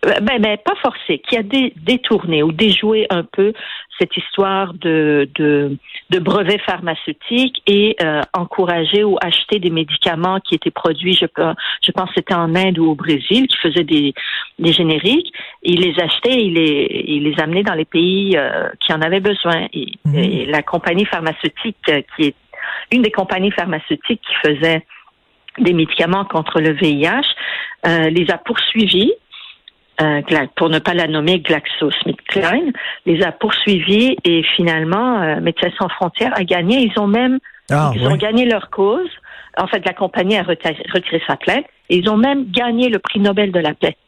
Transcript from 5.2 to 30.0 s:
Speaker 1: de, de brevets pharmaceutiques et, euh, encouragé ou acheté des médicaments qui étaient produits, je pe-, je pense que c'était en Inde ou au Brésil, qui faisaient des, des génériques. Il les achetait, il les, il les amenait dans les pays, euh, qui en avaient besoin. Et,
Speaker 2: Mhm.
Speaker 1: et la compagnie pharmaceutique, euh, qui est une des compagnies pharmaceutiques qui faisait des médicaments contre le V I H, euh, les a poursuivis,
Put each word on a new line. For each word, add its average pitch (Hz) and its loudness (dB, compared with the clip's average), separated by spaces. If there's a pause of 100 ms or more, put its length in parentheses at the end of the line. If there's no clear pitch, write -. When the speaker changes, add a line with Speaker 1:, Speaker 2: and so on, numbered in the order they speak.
Speaker 1:
de, 143 2 (340)
de 185 2
brevets 190 0
pharmaceutiques 190 -2
et, 202 4
euh, 151 0 (120)
encouragé 175 0
ou 202 2
acheté 185 -2
des 175 0
médicaments 165 -2
qui - -4
étaient 160 -2
produits, 175 -2
je 170 0
pe-, 160 -2 (300)
je - 0
pense 185 -2
que - -6
c'était 185 -2
en 170 0
Inde 185 2
ou 160 4
au 151 0
Brésil, 156 0
qui - 0
faisaient 170 0
des, 147 2 (440)
des 165 2
génériques. 175 2 (300)
Il 175 2
les 175 0
achetait, 240 0
il 180 0
les, 156 0
il 147 -2
les 151 -2
amenait 165 0
dans 202 -2
les 160 -2
pays, 185 0
euh, 127 -2 (100)
qui - -2
en 156 -2
avaient 170 0
besoin. 185 0
Et, 151 -8 (180)
Speaker 2:
Mhm. 143 2
Speaker 1:
et 170 0
la 147 -2
compagnie 175 -2
pharmaceutique, 165 -6 (140)
euh, 147 2 (140)
qui 151 2
est 139 -2 (580)
une 247 4
des 214 2
compagnies 196 0
pharmaceutiques 170 -4
qui - -6 (120)
faisait 160 0 (720)
des 180 4
médicaments 170 0
contre 165 -2
le 156 2
V 151 2
I 143 0
H, 214 0 (640)
euh, 160 2
les 170 2
a 170 0
poursuivis, 220 0 (880)